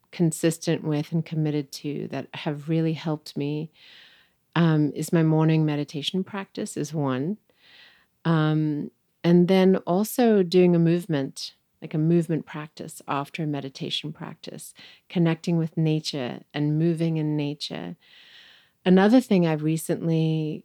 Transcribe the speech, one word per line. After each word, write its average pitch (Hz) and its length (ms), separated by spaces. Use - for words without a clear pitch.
consistent 165 720
with 151 260
and 165 140
committed 151 480
to - 360
that 135 260
have 147 340
really 160 240
helped 151 440
me, 151 340
um, 156 400
is - 180
my 170 100
morning 156 420
meditation 147 580
practice 202 540
is 147 180
one. 143 440
Um, 156 680
and 175 240
then 190 300
also 214 640
doing 180 340
a - 20
movement, 165 760
like - 140
a 160 40
movement 165 480
practice - 640
after 139 340
a 151 40
meditation 139 680
practice, - 640
connecting 170 480
with 160 200
nature 156 640
and 151 260
moving 165 380
in 151 200
nature. 151 600
Another 196 360
thing 180 260
I've 156 160
recently 160 1040